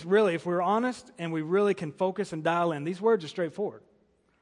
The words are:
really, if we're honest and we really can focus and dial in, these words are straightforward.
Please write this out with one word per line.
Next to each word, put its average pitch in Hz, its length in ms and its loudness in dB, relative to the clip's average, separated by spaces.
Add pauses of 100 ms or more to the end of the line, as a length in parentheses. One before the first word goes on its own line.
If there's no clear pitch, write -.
really, 196 280 4
if 165 120 -6
we're 175 160 0
honest 226 560 -2
and 170 120 -4
we 160 120 -2
really 190 320 2
can 160 180 -6
focus 185 400 -4
and 160 100 -6
dial 170 300 2
in, 143 120 -4
these 180 180 -4
words 220 200 4
are 151 60 -10
straightforward. 165 540 -6 (600)